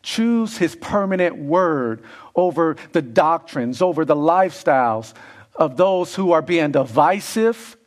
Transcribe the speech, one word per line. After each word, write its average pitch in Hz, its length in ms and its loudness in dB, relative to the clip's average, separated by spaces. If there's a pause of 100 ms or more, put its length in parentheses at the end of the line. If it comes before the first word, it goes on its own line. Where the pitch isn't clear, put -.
Choose 226 560 -2
his 165 180 -2
permanent 190 600 -2
word 143 680 -2 (320)
over 165 420 0 (160)
the 165 80 2
doctrines, 139 800 0
over 160 240 0
the 147 100 4
lifestyles 147 1000 0 (420)
of 143 200 0
those 180 400 0
who 185 160 0
are 160 100 4
being 160 300 0
divisive 160 1040 0 (120)